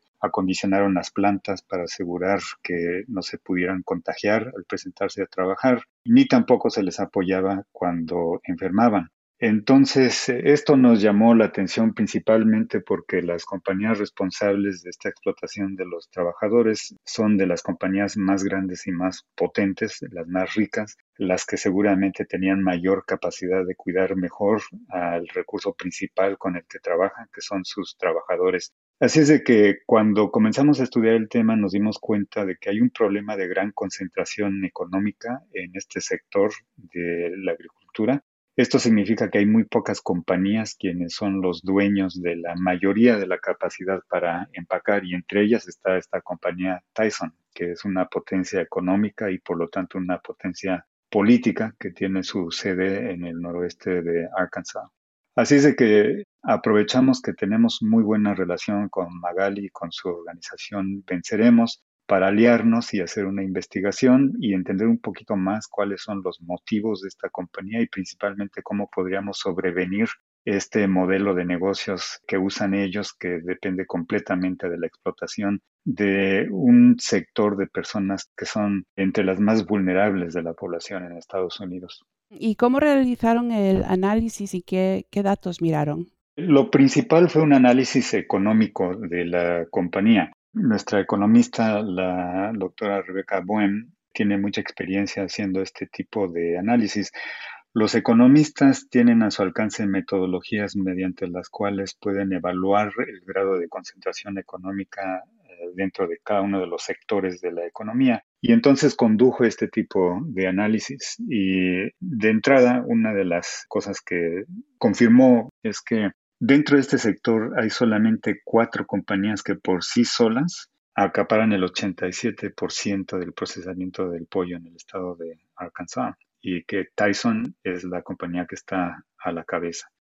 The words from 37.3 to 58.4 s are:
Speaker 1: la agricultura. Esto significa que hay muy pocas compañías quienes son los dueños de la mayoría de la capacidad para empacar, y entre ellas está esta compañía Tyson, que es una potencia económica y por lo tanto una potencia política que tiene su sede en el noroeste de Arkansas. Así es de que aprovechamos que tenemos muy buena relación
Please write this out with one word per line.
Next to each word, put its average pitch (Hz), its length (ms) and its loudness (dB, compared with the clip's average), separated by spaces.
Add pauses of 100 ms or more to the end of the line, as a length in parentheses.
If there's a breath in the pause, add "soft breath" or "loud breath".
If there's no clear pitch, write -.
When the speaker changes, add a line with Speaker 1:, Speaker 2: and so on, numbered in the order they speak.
Speaker 1:
la 92 160 -4
agricultura. - 720 -4 (340)
Esto 120 220 4
significa 107 500 2
que 104 100 2
hay 101 60 4
muy 107 200 4
pocas 104 340 -2
compañías 95 800 -2
quienes 87 340 -4
son 98 280 -4
los 87 200 -4
dueños 95 600 0
de 85 160 -4
la 85 180 -8
mayoría 98 600 2
de 95 100 -4
la 90 100 -4
capacidad 92 600 -6 (100)
para 87 440 -4
empacar, 95 500 -4
y 90 100 -8
entre 98 300 0
ellas 107 240 0
está 92 300 -2
esta 90 240 -6
compañía 90 600 -6 (120)
Tyson, 101 420 -4 (180)
que 87 180 -6
es 85 120 -12
una 92 220 -2
potencia 95 560 -4
económica 98 680 -2
y 92 100 -4
por 87 180 -6
lo 82 100 -4
tanto 95 300 -8
una 90 220 -4
potencia 92 640 -8 (240)
política 113 680 2
que 92 140 -10
tiene 95 320 -4
su 90 260 -6
sede 95 640 -4
en 87 140 -10
el 85 160 -10
noroeste 87 600 -4
de 85 360 -2
Arkansas. 92 480 -6 (500)
Así 123 200 4
es 143 80 8
de 147 120 6
que 107 480 4 (180)
aprovechamos 113 800 2
que - 120 -6
tenemos 113 480 0
muy 113 220 4
buena 104 320 2
relación 95 520 -2